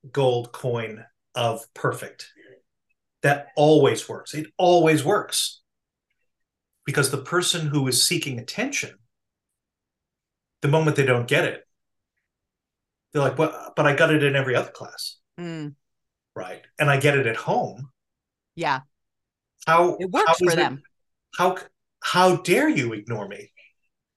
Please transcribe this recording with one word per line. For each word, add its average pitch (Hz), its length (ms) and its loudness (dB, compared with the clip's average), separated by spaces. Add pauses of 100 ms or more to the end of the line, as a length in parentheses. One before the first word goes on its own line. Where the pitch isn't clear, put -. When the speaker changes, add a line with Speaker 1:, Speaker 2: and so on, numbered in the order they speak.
(120)
Speaker 1:
gold 123 400 0
coin 113 540 -8 (300)
of 117 380 -4
perfect. - 540 -8 (920)
That 143 340 0
always 147 540 4
works. - 240 -14
It 151 140 -10 (100)
always 160 460 4
works. - 580 -4 (1200)
Because 143 260 -2
the 135 60 -4
person 170 500 -2
who 139 200 -2
is 123 180 0
seeking 139 340 -4
attention, - 580 -8 (1600)
the 143 60 0
moment 151 280 2
they 139 100 2
don't 120 220 2
get 143 180 2
it, - 200 -8 (1500)
they're 147 120 0
like, 127 140 0
"Well, - 380 -4
but 147 120 2
I 139 80 2
got 156 180 4
it 147 100 4
in 139 120 2
every 127 200 0
other - 160 -2
class." - 460 -16 (220)
Speaker 2:
Mm. 160 360 -10 (600)
Speaker 1:
Right? - 260 -14 (160)
"And 151 120 2
I 139 100 2
get 139 180 4
it 120 100 0
at 110 80 -2
home." - 560 -6 (640)
Speaker 2:
Yeah. 147 260 -2 (840)
Speaker 1:
How, 170 320 4
Speaker 2:
It 185 120 -6
works 277 160 2
Speaker 1:
how 165 80 6
Speaker 2:
for 180 100 0
Speaker 1:
is 175 80 4
it, 165 40 0
Speaker 2:
them. 139 260 -2 (520)
Speaker 1:
how 185 200 0
c-, - 80 -14 (400)
how 180 340 4
dare 247 320 2
you 123 240 -2
ignore 104 340 -8
me? 101 240 -18 (640)